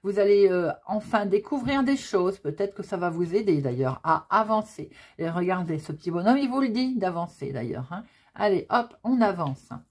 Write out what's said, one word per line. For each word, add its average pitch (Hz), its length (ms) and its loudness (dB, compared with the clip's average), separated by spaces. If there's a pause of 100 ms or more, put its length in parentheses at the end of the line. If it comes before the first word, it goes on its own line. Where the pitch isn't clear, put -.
Vous 196 160 0
allez, 202 280 6
euh, 180 220 2 (160)
enfin 208 400 0
découvrir 262 560 0
des 269 140 2
choses. 190 420 -2
Peut-être 196 380 -6
que 185 80 -8
ça 196 120 -6
va 175 140 -2
vous 170 240 -2
aider 202 260 2
d'ailleurs 131 440 -2
à 160 260 0
avancer. 214 600 0 (280)
Et 165 100 -4
regardez, 175 520 -2
ce - 100 -14
petit 165 220 -6
bonhomme, 202 260 2
il 277 100 0
vous 262 120 -2
le 262 80 2
dit 254 260 -2
d'avancer 170 560 -4
d'ailleurs, 127 420 -6
hein. 202 120 -12 (300)
Allez, 196 360 0
hop, 233 340 -2
on 247 160 2
avance. 175 480 0 (220)